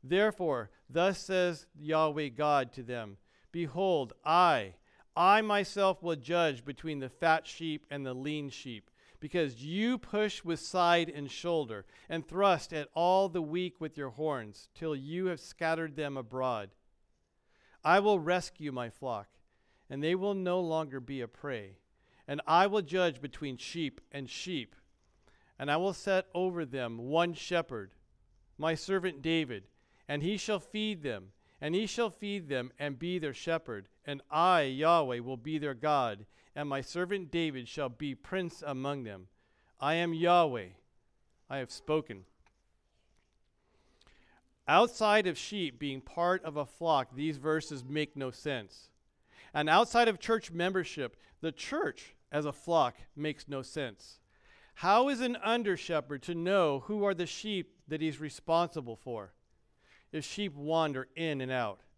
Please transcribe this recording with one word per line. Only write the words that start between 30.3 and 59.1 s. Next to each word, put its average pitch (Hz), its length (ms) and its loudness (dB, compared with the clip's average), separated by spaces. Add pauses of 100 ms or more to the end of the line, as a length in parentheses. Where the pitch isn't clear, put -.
shall 202 240 -2
feed 214 420 -4
them, 101 300 -6 (300)
and 151 120 -2
he 208 120 2
shall 226 240 0
feed 196 400 -6
them 127 280 -2
and 143 220 -6
be 175 200 -2
their 147 140 -4
shepherd. 127 540 -4 (180)
And 143 240 -8
I, 165 340 4
Yahweh, 135 560 2
will 127 180 -8
be 151 200 -6
their 143 160 -4
God, 120 520 0 (300)
and 147 120 -6
my 139 140 -2
servant 180 500 -4
David 147 380 -2
shall 147 200 -4
be 139 240 -6
prince 175 520 -6
among 139 380 -4
them. 95 240 -12 (520)
I 147 160 2
am 170 180 0
Yahweh. 160 540 4 (840)
I 135 80 -6
have 127 140 -6
spoken." 151 540 -4 (2500)
Outside 208 580 6
of 170 120 -2
sheep 156 420 -6
being 139 220 -6
part 180 420 0
of 156 120 -8
a 147 100 -2
flock, 139 500 0
these 147 220 -2
verses 151 460 -2
make 147 320 -4
no 135 160 -6
sense. 120 580 -8 (640)
And 151 160 0
outside 226 380 6
of 202 120 0
church 226 320 -2
membership, 170 640 -2 (240)
the 160 100 -2
church - 640 -6 (160)
as 147 140 -2
a 143 80 -4
flock 151 420 2 (200)
makes 147 320 -6
no 139 140 -6
sense. 127 580 -8 (560)
How 226 340 4
is 247 120 0
an 247 160 0
under-shepherd 175 840 -2
to 175 120 -4
know 170 460 2
who 208 220 -2
are 196 100 4
the 170 120 -2
sheep 196 500 -6 (120)
that 151 140 -4
he's 151 180 -2
responsible 156 760 0
for 107 380 -10 (800)